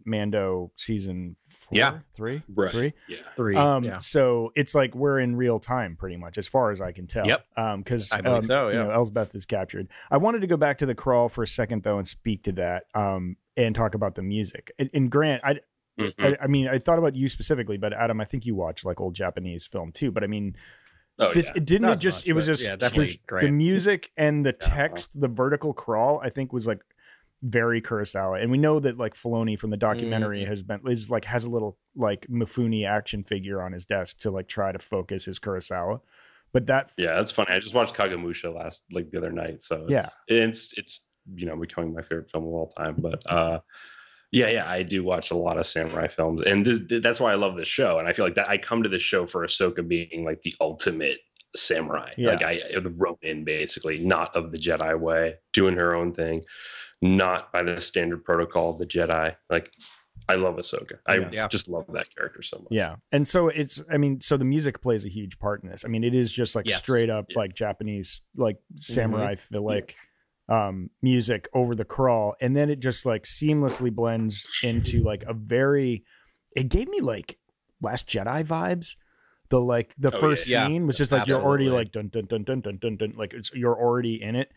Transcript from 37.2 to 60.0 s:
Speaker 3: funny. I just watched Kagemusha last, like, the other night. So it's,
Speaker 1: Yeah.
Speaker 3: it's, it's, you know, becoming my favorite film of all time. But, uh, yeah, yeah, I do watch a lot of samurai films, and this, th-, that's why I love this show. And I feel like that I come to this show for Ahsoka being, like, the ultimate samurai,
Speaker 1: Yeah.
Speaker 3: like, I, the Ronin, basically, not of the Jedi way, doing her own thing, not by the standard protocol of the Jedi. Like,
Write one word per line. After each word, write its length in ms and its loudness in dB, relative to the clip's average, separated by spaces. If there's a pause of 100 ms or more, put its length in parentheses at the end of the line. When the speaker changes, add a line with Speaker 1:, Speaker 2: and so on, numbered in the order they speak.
Speaker 3:
funny. 200 2
I 80 4
just 140 -4
watched 200 2
Kagemusha 600 -2
last, 380 -10
like, 180 -6
the 60 -8
other 160 -4
night. 300 -6
So 220 -6
it's, 60 -2
Speaker 1:
Yeah. 160 2 (220)
Speaker 3:
it's, 480 2
it's, 300 -14 (280)
you 120 -6
know, 100 -6
becoming 380 -6
my 80 -8
favorite 280 -8
film 140 -6
of 80 -6
all 160 -4
time. 300 -6
But, 240 -4 (100)
uh, 280 2 (720)
yeah, 160 4
yeah, 200 0
I 140 -2
do 220 -2
watch 260 0
a 60 0
lot 200 0
of 100 0
samurai 420 -2
films, 340 0
and 240 6
this, 220 4
th-, 140 0
that's 180 2
why 100 4
I 60 4
love 200 0
this 120 -6
show. 320 2
And 80 0
I 40 4
feel 120 0
like 100 0
that 140 2
I 100 2
come 240 0
to 60 2
this 120 0
show 240 2
for 220 -4
Ahsoka 400 0
being, 380 -2
like, 180 -4
the 180 -6
ultimate 600 -2 (340)
samurai, 640 -2
Speaker 1:
Yeah. 140 2
Speaker 3:
like, 120 2
I, 180 -2 (200)
the 100 -4
Ronin, 540 -4
basically, 600 -4
not 300 0
of 160 -2
the 80 -8
Jedi 400 0
way, 380 0 (160)
doing 240 4
her 180 2
own 180 -2
thing, 300 -4 (600)
not 500 2
by 100 2
the 180 -2
standard 440 -2
protocol 460 2
of 80 -6
the 80 -6
Jedi. 500 0 (120)
Like, 220 0 (580)